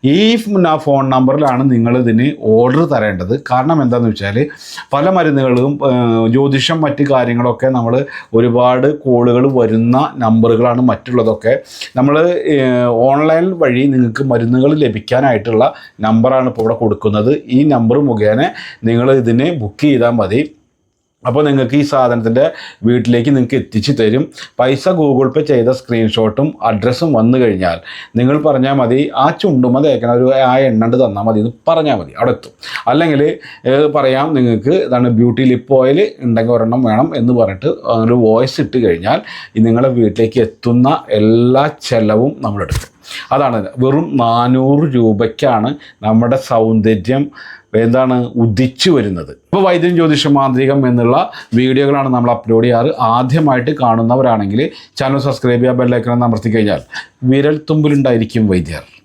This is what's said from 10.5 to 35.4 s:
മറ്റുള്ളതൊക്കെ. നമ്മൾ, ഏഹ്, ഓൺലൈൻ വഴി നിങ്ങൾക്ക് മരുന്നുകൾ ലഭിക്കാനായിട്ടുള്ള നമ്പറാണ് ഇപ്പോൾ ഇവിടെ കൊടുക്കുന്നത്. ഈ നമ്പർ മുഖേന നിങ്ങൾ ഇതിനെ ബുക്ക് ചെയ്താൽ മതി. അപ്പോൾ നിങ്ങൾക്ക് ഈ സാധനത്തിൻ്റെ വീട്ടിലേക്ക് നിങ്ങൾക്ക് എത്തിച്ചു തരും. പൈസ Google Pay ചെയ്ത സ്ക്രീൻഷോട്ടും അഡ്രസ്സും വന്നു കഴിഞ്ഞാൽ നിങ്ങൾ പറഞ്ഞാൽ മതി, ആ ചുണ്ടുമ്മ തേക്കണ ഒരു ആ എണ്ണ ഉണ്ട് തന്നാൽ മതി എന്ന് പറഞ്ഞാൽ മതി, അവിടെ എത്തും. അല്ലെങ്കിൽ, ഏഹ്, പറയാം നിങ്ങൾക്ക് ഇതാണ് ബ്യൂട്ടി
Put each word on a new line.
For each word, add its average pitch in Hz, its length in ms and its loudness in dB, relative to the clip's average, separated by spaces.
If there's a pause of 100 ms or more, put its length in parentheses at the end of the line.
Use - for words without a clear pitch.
മറ്റുള്ളതൊക്കെ. 113 760 0 (360)
നമ്മൾ, 143 220 2 (100)
ഏഹ്, 131 640 0 (180)
ഓൺലൈൻ 160 400 2 (160)
വഴി 127 220 0
നിങ്ങൾക്ക് 127 380 0
മരുന്നുകൾ 127 500 0
ലഭിക്കാനായിട്ടുള്ള 120 1000 0 (260)
നമ്പറാണ് 123 500 2
ഇപ്പോൾ 120 120 -8
ഇവിടെ 113 120 0
കൊടുക്കുന്നത്. 110 720 -2
ഈ 127 180 0
നമ്പർ 127 360 2 (120)
മുഖേന 107 300 0 (420)
നിങ്ങൾ 117 280 2 (120)
ഇതിനെ 120 260 0 (140)
ബുക്ക് - 180 -8
ചെയ്താൽ 127 280 2
മതി. 113 340 -2 (840)
അപ്പോൾ 135 200 0
നിങ്ങൾക്ക് 135 280 0
ഈ 147 60 4
സാധനത്തിൻ്റെ 123 680 0 (360)
വീട്ടിലേക്ക് 120 480 2
നിങ്ങൾക്ക് 127 200 0
എത്തിച്ചു 113 360 -4
തരും. 117 380 0 (300)
പൈസ 139 300 0
Google 143 460 0
Pay 135 160 0
ചെയ്ത 120 180 2
സ്ക്രീൻഷോട്ടും 113 840 -2 (160)
അഡ്രസ്സും 123 440 -2
വന്നു 117 240 2
കഴിഞ്ഞാൽ 92 400 0 (380)
നിങ്ങൾ 131 320 0
പറഞ്ഞാൽ 135 260 0
മതി, 135 380 0 (120)
ആ 156 60 2 (120)
ചുണ്ടുമ്മ 131 440 0
തേക്കണ 120 260 0
ഒരു 127 220 2 (180)
ആ 131 60 2
എണ്ണ 117 280 0
ഉണ്ട് 120 200 0
തന്നാൽ 101 180 -4
മതി 110 160 0
എന്ന് 117 120 -2 (160)
പറഞ്ഞാൽ 156 280 0
മതി, 80 220 -10
അവിടെ 120 140 -2
എത്തും. - 200 -8 (360)
അല്ലെങ്കിൽ, 147 360 0 (480)
ഏഹ്, 147 240 2
പറയാം 139 380 0
നിങ്ങൾക്ക് 120 360 0
ഇതാണ് 123 400 0
ബ്യൂട്ടി 120 340 2